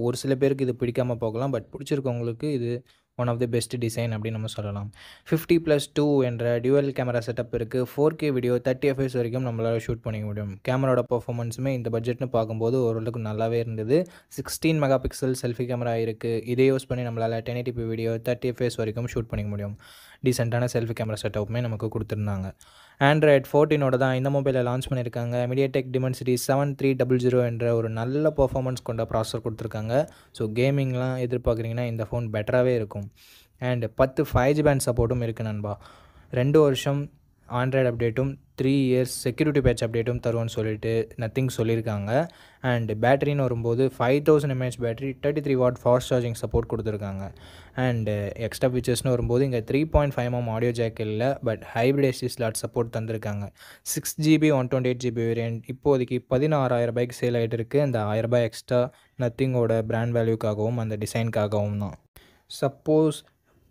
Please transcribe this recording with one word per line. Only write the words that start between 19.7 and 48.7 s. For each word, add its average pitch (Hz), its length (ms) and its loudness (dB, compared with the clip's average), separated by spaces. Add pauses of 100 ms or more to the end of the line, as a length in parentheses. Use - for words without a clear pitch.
டீசென்ட்டான 120 400 2 (100)
செல்ஃபி 117 220 -2
கேமரா 110 280 -4
செட்டப்புமே 107 420 -2
நமக்கு 113 200 -4 (100)
கொடுத்துருந்தாங்க. 104 500 -2 (600)
Android 147 420 6
fourteen-ஓட 147 500 4
தான் 131 160 2
இந்த 131 160 0
மொபைலை 139 340 2
லான்ச் 127 220 -2
பண்ணியிருக்காங்க. 120 460 -4 (160)
MediaTek 131 340 0 (100)
Dimensity 127 380 0 (100)
செவன் 143 360 0
த்ரீ 139 100 2 (100)
டபுள் 123 240 2
ஜீரோ 123 160 4 (120)
என்ற 117 260 -2
ஒரு 113 120 -2 (100)
நல்ல 143 400 0
பெர்ஃபார்மன்ஸ் 131 500 0
கொண்ட 113 220 -2
ப்ராசஸர் 113 340 -2
கொடுத்துருக்காங்க. 110 480 -6 (460)
So, 117 60 -2 (120)
கேமிங்லாம் 127 580 0 (100)
எதிர்பார்க்குறீங்கன்னா 120 680 -2
இந்த 113 160 -4
ஃபோன் 120 260 -4
பெட்டராகவே 123 460 2
இருக்கும். 101 260 -8 (640)
And 120 180 -2 (140)
பத்து 135 320 2
ஃபைவ் 131 260 6
ஜி 147 80 4
பேண்ட் 139 220 2
சப்போர்ட்டும் 120 400 0
இருக்கு 113 200 -6
நண்பா. 104 240 -4 (680)
ரெண்டு 147 240 6
வருஷம் 143 360 0 (600)
Android 131 280 2
அப்டேட்டும் 117 400 0 (300)
த்ரீ 131 120 2 (180)
இயர்ஸ் 127 240 2 (100)
செக்யூரிட்டி 143 420 2
பேட்ச் 120 200 4
அப்டேட்டும் 117 400 -2
தருவோம்னு 113 300 -2
சொல்லிட்டு 110 360 -2 (320)
Nothing 131 320 -2
சொல்லியிருக்காங்க. 110 560 0 (600)
And 117 180 0 (140)
பேட்டரின்னு 139 420 4
வரும்போது 117 380 0 (120)
ஃபைவ் 127 320 4
தௌசண்ட் 147 280 6
எம்ஏஹெச் 127 280 -4
பேட்டரி, 139 260 -4 (140)
தேர்ட்டி 147 220 0
த்ரீ 139 160 2
வாட் 123 220 2
ஃபாஸ்ட் 120 280 4
சார்ஜிங் 120 300 0
சப்போர்ட் 117 300 -2
கொடுத்துருக்காங்க. 104 540 -4 (600)
And 117 220 0 (400)
எக்ஸ்ட்ரா - 260 0